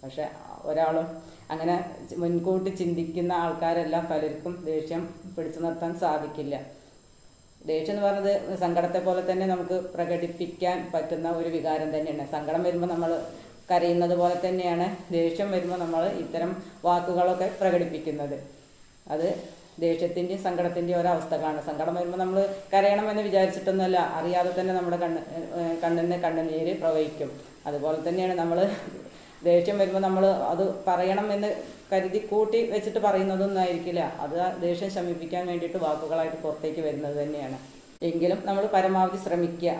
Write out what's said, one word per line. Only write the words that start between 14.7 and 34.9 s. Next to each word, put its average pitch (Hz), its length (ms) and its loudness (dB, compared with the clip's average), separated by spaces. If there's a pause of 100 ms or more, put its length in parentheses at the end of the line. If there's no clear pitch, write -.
ദേഷ്യം 170 380 0
വരുമ്പോൾ 175 260 0
നമ്മൾ 165 280 0
ഇത്തരം 170 580 -4 (200)
വാക്കുകളൊക്കെ 180 680 2 (100)
പ്രകടിപ്പിക്കുന്നത്. 156 960 0 (520)
അത് 165 300 0 (400)
ദേഷ്യത്തിൻ്റെയും 175 640 0
സങ്കടത്തിൻ്റെയും 175 560 0
ഒരവസ്ഥ 170 360 2
കാണും. 151 300 -2
സങ്കടം 160 300 -2
വരുമ്പോൾ 175 220 -2
നമ്മൾ 190 320 2 (240)
കരയണമെന്ന് 208 480 4
വിചാരിച്ചിട്ടൊന്നുമല്ല, 185 760 2
അറിയാതെ 175 640 0
തന്നെ 185 120 0
നമ്മുടെ 175 240 0
കണ്ണ്, 165 240 -2 (380)
ഏഹ്, 165 220 -2
കണ്ണിൽ 170 200 2
നിന്ന് 175 140 0
കണ്ണുനീര് 165 640 0
പ്രവഹിക്കും. 156 520 0 (340)
അതുപോലെ 151 440 -2
തന്നെയാണ് 185 240 0
നമ്മൾ 175 360 2 (720)
ദേഷ്യം 175 340 6
വരുമ്പോൾ 190 220 4
നമ്മൾ 190 260 4
അത് 190 600 2
പറയണമെന്ന് 202 680 2 (360)
കരുതി 185 260 2
കൂട്ടി 214 540 2
വെച്ചിട്ട് 208 280 0
പറയുന്നതൊന്നും 190 640 2
ആയിരിക്കില്ല. 175 580 0
അത് 147 200 -2
ആ 180 180 0
ദേഷ്യം 175 340 -2